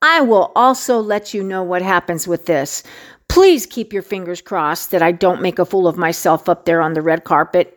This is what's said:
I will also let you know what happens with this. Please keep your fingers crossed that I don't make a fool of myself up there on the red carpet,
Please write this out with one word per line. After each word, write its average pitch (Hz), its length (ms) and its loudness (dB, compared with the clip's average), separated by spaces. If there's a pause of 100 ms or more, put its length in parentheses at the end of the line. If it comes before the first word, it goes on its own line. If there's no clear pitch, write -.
I 320 200 4
will 220 340 2
also 247 440 2
let 208 340 -4
you 202 100 -4
know 190 200 -6
what 180 180 -2
happens 180 460 -2
with 170 180 -4
this. 147 380 -2 (520)
Please 359 300 4
keep - 260 -10
your 196 100 -6
fingers 180 380 -10
crossed 165 520 -4
that 180 100 2
I 170 100 4
don't 180 300 0
make 180 180 -4
a 175 60 0
fool 185 240 0
of 160 80 -2
myself 165 500 -2
up 180 160 -2
there 165 180 0
on 160 120 -2
the 156 80 -4
red 165 240 -2
carpet, 165 520 0